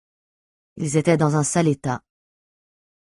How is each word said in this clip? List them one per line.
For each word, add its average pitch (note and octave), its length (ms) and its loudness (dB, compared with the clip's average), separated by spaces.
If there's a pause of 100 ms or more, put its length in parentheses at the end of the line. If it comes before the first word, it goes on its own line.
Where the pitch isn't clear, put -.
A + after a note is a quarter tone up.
(760)
Ils D#3 220 -4
étaient D#3+ 180 2
dans D3+ 220 2
un D3+ 60 0
sale E3 260 0
état. C#3 320 -4 (1080)